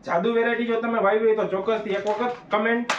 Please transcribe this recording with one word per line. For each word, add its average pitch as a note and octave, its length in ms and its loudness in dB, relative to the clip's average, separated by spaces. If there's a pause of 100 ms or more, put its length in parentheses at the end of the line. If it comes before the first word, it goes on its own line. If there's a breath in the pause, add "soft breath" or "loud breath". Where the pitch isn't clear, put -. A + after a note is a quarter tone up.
જાદુ F3+ 260 0
વેરાયટી A#3 340 0
જો A3+ 140 0
તમે A3+ 200 0
વાવી G#3+ 260 2
હોય, G#3+ 100 4
તો G3+ 80 0
ચોક્કસથી G3 460 -2
એક G3 160 -2
વખત A3 260 -2 (180)
કમેન્ટ A#3 480 0